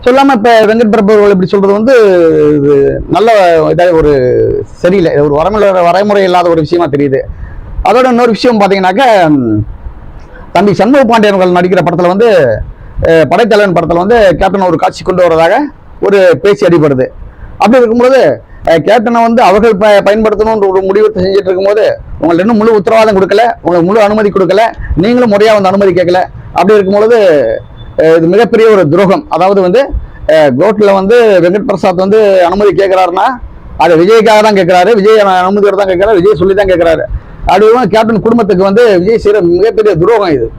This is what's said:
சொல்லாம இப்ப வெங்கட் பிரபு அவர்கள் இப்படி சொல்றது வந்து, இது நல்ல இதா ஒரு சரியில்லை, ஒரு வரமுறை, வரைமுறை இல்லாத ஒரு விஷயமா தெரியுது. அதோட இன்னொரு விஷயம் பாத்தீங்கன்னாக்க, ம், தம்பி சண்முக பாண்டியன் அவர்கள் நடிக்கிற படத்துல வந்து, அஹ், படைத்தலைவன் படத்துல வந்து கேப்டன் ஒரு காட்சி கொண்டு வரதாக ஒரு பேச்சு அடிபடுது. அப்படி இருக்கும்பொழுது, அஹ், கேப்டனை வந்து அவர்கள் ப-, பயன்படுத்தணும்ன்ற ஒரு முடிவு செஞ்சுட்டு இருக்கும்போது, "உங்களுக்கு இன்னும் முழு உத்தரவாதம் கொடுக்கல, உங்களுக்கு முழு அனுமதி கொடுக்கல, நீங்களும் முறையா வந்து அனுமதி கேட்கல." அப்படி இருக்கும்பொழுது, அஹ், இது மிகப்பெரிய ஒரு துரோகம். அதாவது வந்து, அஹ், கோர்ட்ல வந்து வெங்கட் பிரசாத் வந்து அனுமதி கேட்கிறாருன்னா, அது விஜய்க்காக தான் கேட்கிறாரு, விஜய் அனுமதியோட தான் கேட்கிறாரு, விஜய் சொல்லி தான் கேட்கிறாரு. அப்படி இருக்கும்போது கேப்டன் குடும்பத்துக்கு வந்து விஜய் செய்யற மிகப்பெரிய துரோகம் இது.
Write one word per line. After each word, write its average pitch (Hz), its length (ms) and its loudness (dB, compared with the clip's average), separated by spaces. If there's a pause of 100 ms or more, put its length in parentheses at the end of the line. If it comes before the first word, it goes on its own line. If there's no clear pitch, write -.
சொல்லாம 269 280 2
இப்ப 226 320 2
வெங்கட் 220 260 0
பிரபு 214 220 0
அவர்கள் 208 160 2
இப்படி 185 180 0
சொல்றது 196 260 0
வந்து, 220 200 0 (600)
இது 139 540 0
நல்ல 185 480 2 (140)
இதா 175 200 0
ஒரு 151 200 0 (540)
சரியில்லை, 175 520 -2
ஒரு 147 240 0
வரமுறை, 196 420 0
வரைமுறை 196 400 0
இல்லாத 180 260 0
ஒரு 165 120 0
விஷயமா 170 360 -2
தெரியுது. 135 240 -2 (600)
அதோட 233 220 2
இன்னொரு 247 260 2
விஷயம் 226 280 0
பாத்தீங்கன்னாக்க, 190 720 2
ம், 120 300 0 (920)
தம்பி 196 220 0
சண்முக 254 300 2
பாண்டியன் 208 320 0
அவர்கள் 180 260 0
நடிக்கிற 185 220 0
படத்துல 175 240 -2
வந்து, 180 520 0 (480)
அஹ், 160 220 4
படைத்தலைவன் 208 440 0
படத்துல 170 240 -2
வந்து 196 380 2
கேப்டன் 190 320 -2
ஒரு 165 100 -2
காட்சி - 260 -4
கொண்டு 180 240 0
வரதாக 165 300 0 (440)
ஒரு 190 400 2
பேச்சு 202 260 0
அடிபடுது. 147 400 0 (500)
அப்படி 214 200 2
இருக்கும்பொழுது, 240 640 2 (240)
அஹ், 165 140 2
கேப்டனை 233 420 0
வந்து 233 200 0
அவர்கள் 208 360 2
ப-, 208 280 2
பயன்படுத்தணும்ன்ற 214 640 -2
ஒரு 190 120 0
முடிவு 208 340 0
செஞ்சுட்டு 190 300 -2
இருக்கும்போது, 190 520 -2 (240)
"உங்களுக்கு 165 180 0
இன்னும் 214 180 0
முழு 220 160 2
உத்தரவாதம் 220 420 0
கொடுக்கல, 190 260 0 (200)
உங்களுக்கு 170 220 0
முழு 208 180 0
அனுமதி 208 280 0
கொடுக்கல, 190 300 0 (360)
நீங்களும் 233 360 0
முறையா 208 220 2
வந்து 196 140 0
அனுமதி 196 260 0
கேட்கல." 180 300 0 (300)
அப்படி 190 200 2
இருக்கும்பொழுது, 208 440 2 (800)
அஹ், 160 180 2
இது 165 120 2
மிகப்பெரிய 220 420 2
ஒரு 190 200 2
துரோகம். 180 400 0
அதாவது 190 320 0
வந்து, 196 260 0 (400)
அஹ், 151 300 2
கோர்ட்ல 202 360 0
வந்து 202 480 2
வெங்கட் 185 240 0
பிரசாத் 196 300 -2
வந்து 196 500 2
அனுமதி 202 240 0
கேட்கிறாருன்னா, 185 540 0 (540)
அது 160 200 2
விஜய்க்காக 214 440 4
தான் 214 140 2
கேட்கிறாரு, 185 400 2
விஜய் 214 240 2
அனுமதியோட 196 560 0
தான் 196 120 -2
கேட்கிறாரு, 190 260 0
விஜய் 190 220 2
சொல்லி 185 180 -2
தான் 202 120 0
கேட்கிறாரு. 170 360 0 (440)
அப்படி 196 200 2
இருக்கும்போது 233 240 2
கேப்டன் 220 320 0
குடும்பத்துக்கு 208 420 0
வந்து 202 360 2
விஜய் 208 240 0
செய்யற 415 180 0
மிகப்பெரிய 220 540 0
துரோகம் 202 360 0
இது. 117 280 -4